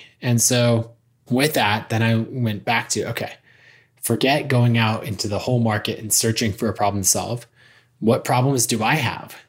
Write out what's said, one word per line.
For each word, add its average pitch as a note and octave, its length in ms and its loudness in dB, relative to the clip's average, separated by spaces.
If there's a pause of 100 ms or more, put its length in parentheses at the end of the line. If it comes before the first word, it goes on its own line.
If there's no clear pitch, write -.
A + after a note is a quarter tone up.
(220)
And A#2+ 200 2
so A#2+ 500 2 (380)
with C#3+ 260 0
that, A2 340 0
then A2+ 120 0
I A2+ 140 4
went A2+ 480 -4
back A2+ 280 -2
to, G#2+ 180 -2
"Okay, - 240 -8 (680)
forget B2+ 460 2
going A#2+ 300 4
out A2 280 2
into G#2+ 220 -6
the G2 120 -2
whole B2 200 0
market A2 400 -2
and A2 140 -6
searching A2+ 400 0
for A2+ 160 -2
a G2 40 -2
problem G2+ 300 0
to F#2 60 2
solve. G#2 380 -4 (520)
What A2 240 2
problems B2+ 440 2
do G#2+ 160 -2
I B2+ 120 2
have? A#2 400 -6 (140)